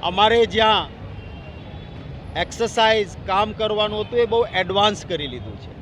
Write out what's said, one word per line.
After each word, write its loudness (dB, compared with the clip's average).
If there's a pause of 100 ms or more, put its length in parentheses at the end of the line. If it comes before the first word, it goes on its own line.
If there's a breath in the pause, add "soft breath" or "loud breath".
અમારે 4
જ્યાં 2 (1500)
એક્સરસાઇઝ, 2 (180)
કામ 2
કરવાનું 0
હતું -2
એ 6
બહુ 4
એડવાન્સ 2
કરી -4
લીધું -10
છે. -16 (100)